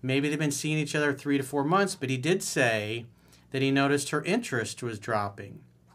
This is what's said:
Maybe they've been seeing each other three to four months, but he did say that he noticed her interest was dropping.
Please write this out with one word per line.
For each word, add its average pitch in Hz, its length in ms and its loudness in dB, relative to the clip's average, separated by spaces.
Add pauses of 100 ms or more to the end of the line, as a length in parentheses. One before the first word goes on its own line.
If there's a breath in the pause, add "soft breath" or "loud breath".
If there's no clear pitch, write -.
Maybe 135 280 2
they've 147 100 -2
been 156 120 2
seeing 151 260 -2
each 151 180 -2
other 147 160 4
three 143 260 0
to 135 60 0
four 139 220 0
months, 190 300 2
but 131 140 -6
he 131 60 0
did 156 260 0
say 113 640 0 (460 soft breath)
that 135 100 0
he 135 80 2
noticed 139 420 2
her 151 120 0
interest 160 580 -2
was 117 160 -6
dropping. 101 640 -4 (360)